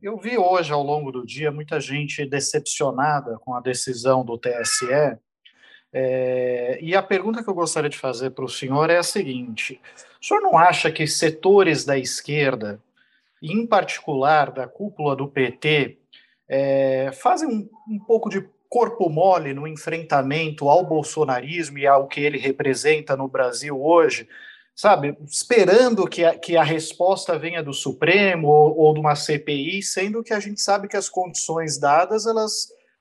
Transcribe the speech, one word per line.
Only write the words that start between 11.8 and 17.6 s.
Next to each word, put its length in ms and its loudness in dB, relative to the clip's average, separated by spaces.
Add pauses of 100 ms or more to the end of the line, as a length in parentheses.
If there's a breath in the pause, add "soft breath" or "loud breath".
da 140 0
esquerda, 840 -4 (600)
em 240 -4
particular 840 0
da 160 -8
cúpula 480 -6
do 140 -6
P 240 -2
T, 460 0 (500 soft breath)
é, 640 0
fazem 360 0
um, 200 -6 (180)